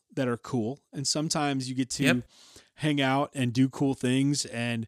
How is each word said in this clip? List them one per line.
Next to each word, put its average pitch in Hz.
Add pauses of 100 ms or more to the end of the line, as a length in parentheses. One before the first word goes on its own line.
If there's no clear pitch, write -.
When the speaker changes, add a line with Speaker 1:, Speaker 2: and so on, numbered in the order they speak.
(140)
Speaker 1:
that 135
are 120
cool, 120 (120)
and 139
sometimes 147
you 131
get 127
to -
Speaker 2:
Yep. 127 (460)
Speaker 1:
hang 151
out 139
and 123
do 131
cool 135
things 135
and 117